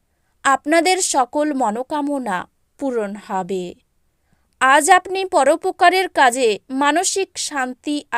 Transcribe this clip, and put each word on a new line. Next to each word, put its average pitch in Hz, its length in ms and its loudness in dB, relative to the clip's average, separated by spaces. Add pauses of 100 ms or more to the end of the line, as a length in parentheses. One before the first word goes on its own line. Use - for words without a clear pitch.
(440)
আপনাদের 320 540 2 (100)
সকল 302 460 0
মনোকামনা 262 840 -4 (420)
পূরণ 233 320 -4 (100)
হবে। 185 420 -6 (960)
আজ 277 280 4
আপনি 370 360 4
পরোপকারের 349 840 2
কাজে 254 400 2 (240)
মানসিক 311 560 -2 (100)
শান্তি 277 560 -6 (220)